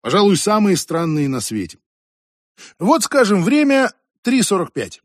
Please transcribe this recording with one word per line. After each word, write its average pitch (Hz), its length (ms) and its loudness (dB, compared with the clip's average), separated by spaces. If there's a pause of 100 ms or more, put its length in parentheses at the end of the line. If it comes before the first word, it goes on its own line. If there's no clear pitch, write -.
Пожалуй, 190 360 2
самые 208 400 0
странные 156 520 -2
на 127 120 -4
свете. 101 380 -8 (960)
Вот, 233 240 2
скажем, 208 400 2
время 269 500 2 (300)
три 240 220 0
сорок 180 300 -2
пять. 104 320 -10